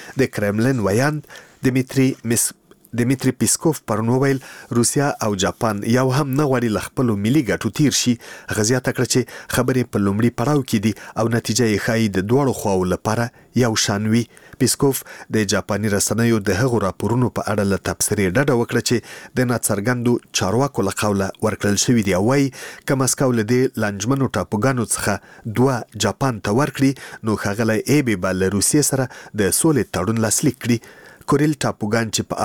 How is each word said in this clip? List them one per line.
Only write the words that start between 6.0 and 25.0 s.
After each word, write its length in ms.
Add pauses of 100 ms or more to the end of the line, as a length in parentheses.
هم 120
نه 140
غواړي 320
له 100
خپلو 380
ملي 260
ګټو 200 (100)
تیر 220
شي. 120 (380)
هغه 180
زیاته 260
کړه 180
چې 80 (340)
خبرې 360
په 140
لومړي 340
پړاو 300
کې 160
دي 80 (260)
او 140
نتیجه 320
یې 200
ښایي 300
د 140
دواړو 320
خواو 320
لپاره 320 (380)
یو 120 (100)
شان 280
وي. 100 (400)
پیسکوف 400 (320)
د 160
جاپاني 400
رسنیو 560
د 140
هغو 160 (100)
راپورونو 500
په 140
اړه 200
له 160
تبصرې 480
ډډه 240
وکړه 280
چې 100 (400)
د 140
ناڅرګندو 600 (260)
چارواکو 480
له 140
قوله 260 (180)
ورکړل 400
شوي 240
دي 100
او 80
وایي، 240 (340)
که 160
مسکو 300
له 200
دې 340
لانجمنو 500
ټاپوګانو 580
څخه 680